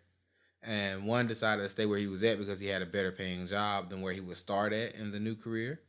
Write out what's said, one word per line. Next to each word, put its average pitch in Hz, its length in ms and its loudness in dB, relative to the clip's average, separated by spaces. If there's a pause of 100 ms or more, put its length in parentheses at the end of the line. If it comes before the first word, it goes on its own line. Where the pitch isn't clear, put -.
(640)
and 101 440 0
one 120 200 4
decided 107 360 2
to 98 60 0
stay 110 180 2
where 104 120 4
he 101 80 2
was 95 160 0
at 110 160 6
because 98 220 -2
he 98 80 -4
had 95 140 0
a 90 40 -2
better 92 260 0
paying 92 340 -4
job 101 440 0
than 95 120 -6
where 95 100 -2
he 95 80 -6
would 90 160 -8
start 104 360 2
at 110 240 -2
in 104 140 -6
the 101 100 -6
new 110 140 -2
career. 113 540 -4